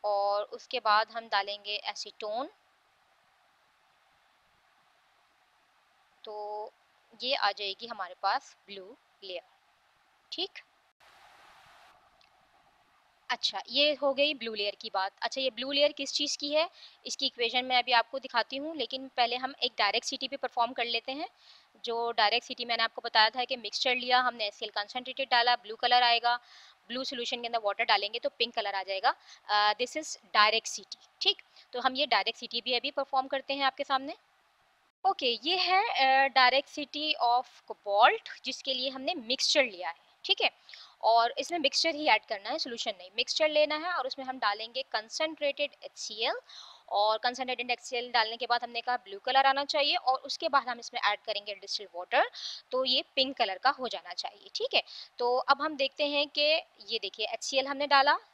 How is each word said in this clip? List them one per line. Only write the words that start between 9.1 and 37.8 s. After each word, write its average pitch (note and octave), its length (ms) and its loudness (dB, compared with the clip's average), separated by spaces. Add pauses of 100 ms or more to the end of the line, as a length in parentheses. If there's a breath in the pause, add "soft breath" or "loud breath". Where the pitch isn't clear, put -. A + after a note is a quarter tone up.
layer, F3+ 200 -10 (920)
ठीक। - 300 -8 (2750)
अच्छा, G#3 380 -4
ये C#4+ 260 4
हो C4+ 200 0
गई C#4+ 200 2
blue A3+ 200 -8
layer G3+ 260 -4
की A3 140 -12
बात। F#3+ 180 -2 (100)
अच्छा, B3+ 180 -4
ये C4 100 0
blue B3 220 -8
layer D4 200 4
किस C#4+ 200 -8
चीज़ C#4+ 260 -2
की C#4+ 140 -6
है, D#4+ 160 2 (380 loud breath)
इसकी C4 200 -6
equation B3 380 -2
मैं B3+ 140 2
अभी B3 160 0
आपको A#3 240 2
दिखाती B3 380 -2
हूँ, D4+ 200 -6
लेकिन C4 400 -6
पहले A#3+ 200 0
हम B3+ 260 -6
एक B3 160 -2
direct G#3+ 280 0
city C4 220 -6
भी C#4 80 -8
perform B3 360 -2
कर A#3+ 140 -4
लेते A#3 260 -6
हैं। D4+ 160 -8 (560 soft breath)
जो A#3 280 -4
direct A3+ 340 2
city B3 180 -10
मैंने A3+ 180 -2
आपको A3+ 220 -4
बताया A3+ 260 4
था B3 140 -2
कि B3+ 120 -4
mixture A#3+ 400 -2
लिया B3 240 2
हमने, A#3+ 260 -2
एचसीएल G#3 260 -8
concentrated B3+ 580 -8
डाला, A#3+ 260 4
blue A3 200 -12
color B3 260 4
आएगा, A#3+ 320 4 (540 loud breath)
blue B3+ 160 -6
solution A#3+ 360 -6
के A#3 60 -8
अंदर A#3 180 -2
water G3+ 200 0
डालेंगे G#3+ 340 2
तो C#4 100 -4 (100)
pink A#3 160 -2
color G3+ 200 -4
आ F#3+ 80 -4
जाएगा। G3 320 0 (340 loud breath)
अ, G#3 320 4
this B3 160 -4
is G#3 160 -6 (240)
direct G#3+ 300 4
city, - 320 -12 (220)
ठीक। - 220 0 (300 soft breath)
तो B3 80 -8
हम C4 160 -2
ये D4 100 0
direct A3 320 0
city A#3 220 -8
भी B3 140 -2
अभी B3+ 180 -2
perform C4+ 360 -2
करते C#4 260 -4
हैं C#4 100 -2
आपके C4+ 200 0
सामने। C#4 300 -2 (880)
ओके, B3+ 400 2
ये F4 140 2
है, F4+ 240 4
अ, C4+ 520 4
direct C4 340 6
city D4+ 440 -6 (120)
of A#3+ 220 4 (240)
cobalt A3 600 4 (140)